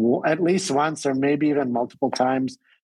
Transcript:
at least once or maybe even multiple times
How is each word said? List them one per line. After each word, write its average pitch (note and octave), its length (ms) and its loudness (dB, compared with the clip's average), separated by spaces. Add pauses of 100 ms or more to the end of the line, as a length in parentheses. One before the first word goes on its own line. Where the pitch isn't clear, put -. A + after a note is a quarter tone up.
(260)
at D#3 160 0
least F3 300 0
once D3 340 0
or C#3 80 0
maybe C#3+ 360 0
even C#3 240 0
multiple B2 380 -2
times C3 460 -2 (260)